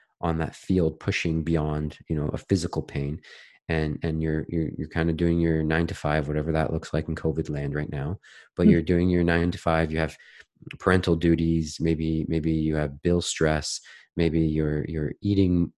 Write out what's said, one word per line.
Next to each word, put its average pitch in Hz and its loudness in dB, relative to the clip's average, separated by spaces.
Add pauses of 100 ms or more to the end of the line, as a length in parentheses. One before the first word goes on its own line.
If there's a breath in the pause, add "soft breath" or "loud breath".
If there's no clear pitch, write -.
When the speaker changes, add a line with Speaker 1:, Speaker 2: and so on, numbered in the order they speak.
(220 soft breath)
Speaker 1:
on 82 0
that 80 -4
field 87 0
pushing 82 -2
beyond, 76 -2 (120)
you 82 -2
know, 76 -2
a - -6
physical 82 -2
pain, 71 -6 (520 loud breath)
and, 78 0
and 80 -2
you're, 78 0
you're, 80 -2
you're 78 -8
kinda 82 0
doing 85 2
your 80 2
nine-to-five, 78 0
whatever 76 -2
that 78 0
looks - -6
like 78 -2
in 80 -4
covid 78 -2
land 71 -4
right 73 -4
now, 73 -6 (360 loud breath)
but 90 4
Speaker 2:
Mm. - 10
Speaker 1:
you're 85 4
doing 87 2
your 87 2
nine-to-five, 85 0
you 80 -2
have 80 -2 (640 loud breath)
parental 90 4
duties, 82 2
maybe, 80 0
maybe 80 0
you 78 0
have 71 -4
bill 87 2
stress, - -2 (340 loud breath)
maybe 82 2
you're, 78 0
you're 78 -4
eating 92 2